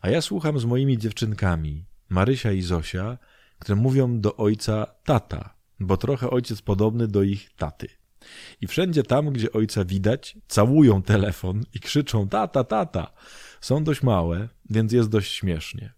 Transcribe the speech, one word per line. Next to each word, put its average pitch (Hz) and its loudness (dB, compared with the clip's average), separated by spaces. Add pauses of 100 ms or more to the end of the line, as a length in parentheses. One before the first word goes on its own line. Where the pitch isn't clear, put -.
A 92 -2
ja 156 2
słucham 156 -2
z 113 -2
moimi 127 2
dziewczynkami, 92 -2 (240)
Marysia 107 0
i 95 0
Zosia, 90 -4 (420)
które 104 -2
mówią 123 2
do 104 0
ojca 107 0 (180)
tata, - -2 (240)
bo 95 0
trochę 123 -2
ojciec 120 -2
podobny 110 0
do 101 2
ich 98 -2
taty. - -10 (760)
I 98 -8
wszędzie 165 0
tam, 147 2
gdzie 113 -2
ojca 110 0
widać, 98 -2 (100)
całują 117 6
telefon 101 0 (100)
i - -12
krzyczą: 117 -2
'Tata, 185 -2
tata!' 190 -4 (480)
Są 147 0
dość 151 -2
małe, 95 0 (200)
więc 110 0
jest 117 4
dość 104 0
śmiesznie. 95 -6